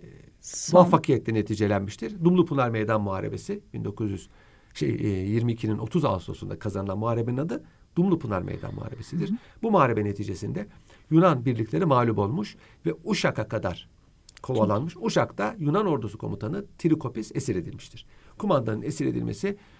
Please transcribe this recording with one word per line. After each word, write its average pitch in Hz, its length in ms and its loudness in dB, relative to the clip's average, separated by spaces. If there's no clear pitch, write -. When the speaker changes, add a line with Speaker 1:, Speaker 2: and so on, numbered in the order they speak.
Speaker 1:
Son- - 340 4
Speaker 2:
muvaffakiyetle 156 540 4
neticelenmiştir. 107 880 0
Dumlupınar 165 460 4
Meydan 110 320 0
Muharebesi, 101 600 -4
bin 113 120 -6
dokuz 104 260 -4
yüz, 95 180 -8
şey, 143 160 -2
e, 113 180 -2
yirmi 107 440 0
ikinin 110 260 -2
otuz 127 280 0
Ağustos'unda 98 540 -4
kazanılan 98 380 -4
muharebenin 117 400 -2
adı 185 260 -4
Dumlupınar 139 460 0
Meydan 95 340 -8
Muharebesidir. - 540 -6
Speaker 1:
Hı 202 40 -4
hı. 233 40 -2
Speaker 2:
Bu 226 80 0
muharebe 160 340 4
neticesinde 107 640 -6
Yunan 156 340 6
birlikleri 127 400 0
mağlup 120 340 4
olmuş 135 360 -2
ve 165 80 0
Uşak'a 165 440 -2
kadar 95 420 -6
kovalanmış. 113 500 0
Speaker 1:
Çok. - 120 -8
Speaker 2:
Uşak'ta 208 540 -2
Yunan 170 260 2
ordusu 117 320 -2
komutanı 107 480 -6
Trikopis 151 580 0
esir 131 200 -2
edilmiştir. - 500 -8
Kumandanın 123 440 0
esir - 240 -4
edilmesi 120 520 -4